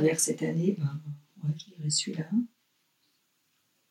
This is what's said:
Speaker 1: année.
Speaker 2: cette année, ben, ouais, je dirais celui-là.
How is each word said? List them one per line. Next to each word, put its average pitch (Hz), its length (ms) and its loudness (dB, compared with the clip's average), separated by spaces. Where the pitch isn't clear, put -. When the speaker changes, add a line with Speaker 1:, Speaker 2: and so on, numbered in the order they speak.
Speaker 1:
année. 160 80 0
Speaker 2:
cette - 240 0
année, 165 360 2
ben, 147 220 -2
ouais, 151 120 0
je - 80 -16
dirais 151 140 -4
celui-là. 156 340 -2